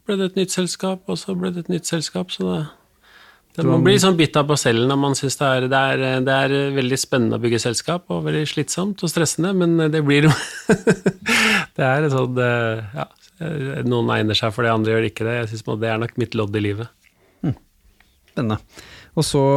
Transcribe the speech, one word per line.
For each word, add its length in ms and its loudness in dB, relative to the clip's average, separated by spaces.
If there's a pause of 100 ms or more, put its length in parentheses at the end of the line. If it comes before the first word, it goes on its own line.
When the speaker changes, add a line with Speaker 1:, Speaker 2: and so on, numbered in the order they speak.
Speaker 1:
ble 120 -2
det 140 -2
et 100 -4
nytt 140 -2
selskap, 520 -4
og 120 -4
så 180 -6
ble 160 -4
det 120 -8
et 100 -10
nytt 100 -4
selskap, 480 -6
så 140 -8
det, 160 -2 (920)
det, 60 -6
Speaker 2:
Så 60 2
Speaker 1:
man 100 4
Speaker 2:
man 80 4
Speaker 1:
blir 160 6
sånn 160 4
bitt 200 2
av 120 2
basillen 400 2
når 80 2
man 180 2
synes 220 -4
det 100 0
er, 220 2
det 80 2
er, 260 2 (220)
det 80 2
er 220 2 (180)
veldig 280 0
spennende 360 0
å 80 -6
bygge 160 2
selskap, 480 -4
og 160 -4
veldig 240 -2
slitsomt 560 -4
og 80 0
stressende, 400 0
men 240 4 (140)
det 140 0
blir 240 6
jo, 40 6 (680)
<laughs> 760 -2
det 80 0
er 240 2
sånn, 320 -2
eh, 420 0 (140)
ja, 100 -6 (800)
noen 320 0
egner 200 0
seg 200 -2
for 80 0
det, 80 4
andre 240 0
gjør 140 0
ikke 140 -6
det. 180 -2
Jeg 100 -6
synes 320 -6
det 80 0
er 80 -2
nok 160 -8
mitt 160 -4
lodd 240 -2
i 80 0
livet. 240 -6 (560)
Speaker 2:
Mm. 80 0 (800)
Spennende. 280 -2 (560)
Og 80 2
så, 140 0 (180)